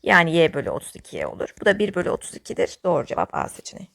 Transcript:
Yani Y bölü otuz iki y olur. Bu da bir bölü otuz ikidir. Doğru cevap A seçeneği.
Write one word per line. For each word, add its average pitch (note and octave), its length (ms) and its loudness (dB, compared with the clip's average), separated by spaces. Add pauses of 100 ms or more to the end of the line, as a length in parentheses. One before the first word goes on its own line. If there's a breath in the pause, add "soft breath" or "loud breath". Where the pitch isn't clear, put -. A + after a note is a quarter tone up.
Yani F3 340 6
Y D#3+ 180 4
bölü C3+ 160 -4
otuz - 260 -8
iki - 200 -16
y D2 100 -4
olur. - 340 -6
Bu - 40 -10
da G3+ 140 4
bir G#3 160 0
bölü F3+ 160 -2
otuz - 240 -6
ikidir. - 500 -4
Doğru E3+ 220 0
cevap - 280 -4
A - 140 -2
seçeneği. - 460 -16